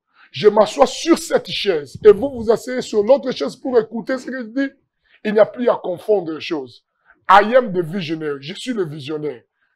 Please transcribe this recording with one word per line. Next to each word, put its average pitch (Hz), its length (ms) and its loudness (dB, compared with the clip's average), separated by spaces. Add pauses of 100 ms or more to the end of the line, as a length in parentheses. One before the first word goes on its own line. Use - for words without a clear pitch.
(320)
je 147 160 2
m'assois 208 400 4
sur - 300 0
cette - 320 -4
chaise - 560 -4
et 208 60 12
vous 208 180 4
vous 233 220 -4
asseyez 254 300 -2
sur 214 220 -2
l'autre 262 280 2
chaise - 240 -6
pour 254 240 -2
écouter 226 380 -6
ce 254 100 -12
que 262 120 -10
je 226 80 -10
dis, 269 220 -4 (540)
il 208 100 -4
n'y 214 60 4
a 208 60 8
plus 240 240 -4
à 196 60 2
confondre 175 580 -2
les 143 80 -10
choses. 135 420 -10 (460)
I 208 260 6
am 240 160 4
the 180 140 -2
visionary, 156 560 -6
je 156 120 -14
suis 247 200 -8
le 196 120 -2
visionnaire, 147 580 -8 (320)